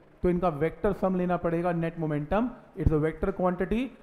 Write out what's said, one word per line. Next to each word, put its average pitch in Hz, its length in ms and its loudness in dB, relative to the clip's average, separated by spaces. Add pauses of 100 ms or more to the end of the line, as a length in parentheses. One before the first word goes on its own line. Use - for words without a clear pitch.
(240)
तो 180 60 4
इनका 175 200 2 (100)
vector 165 340 0
sum 190 240 0
लेना 180 200 0
पड़ेगा, 170 360 0
net 165 260 -4
momentum। 156 500 -2 (280)
It's 151 140 4
a 151 100 4
vector 160 320 0
quantity, 208 540 0 (160)